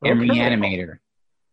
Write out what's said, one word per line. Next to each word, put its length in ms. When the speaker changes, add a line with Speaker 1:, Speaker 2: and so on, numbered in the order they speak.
Speaker 1:
and 160
Speaker 2:
Okay. 80
Speaker 1:
Reanimator. 600